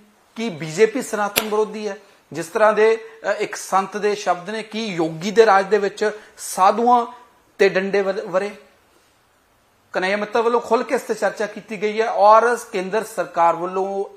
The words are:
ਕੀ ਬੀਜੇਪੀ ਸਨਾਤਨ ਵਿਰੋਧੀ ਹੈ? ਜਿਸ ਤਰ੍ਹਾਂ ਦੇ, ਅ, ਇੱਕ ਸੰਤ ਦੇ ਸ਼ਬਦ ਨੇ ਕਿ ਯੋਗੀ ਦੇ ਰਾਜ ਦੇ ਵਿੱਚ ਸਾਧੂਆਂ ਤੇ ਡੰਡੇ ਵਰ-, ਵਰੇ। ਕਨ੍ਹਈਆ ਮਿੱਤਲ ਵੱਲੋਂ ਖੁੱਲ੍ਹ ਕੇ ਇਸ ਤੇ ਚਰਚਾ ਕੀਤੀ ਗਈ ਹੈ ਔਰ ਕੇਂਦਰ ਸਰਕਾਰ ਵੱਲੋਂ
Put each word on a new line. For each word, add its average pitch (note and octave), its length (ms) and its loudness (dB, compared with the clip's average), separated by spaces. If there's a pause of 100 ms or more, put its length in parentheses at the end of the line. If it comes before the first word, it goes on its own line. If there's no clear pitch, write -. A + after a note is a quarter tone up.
(360)
ਕੀ A3+ 140 -6
ਬੀਜੇਪੀ E3+ 520 0
ਸਨਾਤਨ G#3 440 -2
ਵਿਰੋਧੀ G#3+ 420 -4
ਹੈ? G3+ 100 -10 (360)
ਜਿਸ D#3+ 120 -6
ਤਰ੍ਹਾਂ G#3+ 280 4
ਦੇ, A3 320 2 (240)
ਅ, G#3 100 2
ਇੱਕ - 160 -6
ਸੰਤ G3 420 -2
ਦੇ G#3 180 -2
ਸ਼ਬਦ F3 340 -4
ਨੇ A3 140 -6
ਕਿ G#3+ 220 -8
ਯੋਗੀ E3 460 -4
ਦੇ A3 140 6
ਰਾਜ G3 200 6
ਦੇ G3+ 120 2
ਵਿੱਚ G3+ 420 -4 (180)
ਸਾਧੂਆਂ A#3 680 2 (520)
ਤੇ G3 120 4
ਡੰਡੇ F#3+ 320 -2
ਵਰ-, G3 260 -4
ਵਰੇ। F#3+ 240 -2 (1400)
ਕਨ੍ਹਈਆ F#3+ 240 -2
ਮਿੱਤਲ G#3 240 -2
ਵੱਲੋਂ A#3+ 200 0
ਖੁੱਲ੍ਹ A#3+ 240 0
ਕੇ C#4 100 -4
ਇਸ A3 60 0
ਤੇ - 120 -4
ਚਰਚਾ G#3 320 -4
ਕੀਤੀ G#3 360 -10
ਗਈ G#3+ 200 -2
ਹੈ A3+ 80 -2
ਔਰ A3 480 6 (140)
ਕੇਂਦਰ F#3+ 320 -4
ਸਰਕਾਰ E3+ 520 0
ਵੱਲੋਂ F#3+ 500 -4 (120)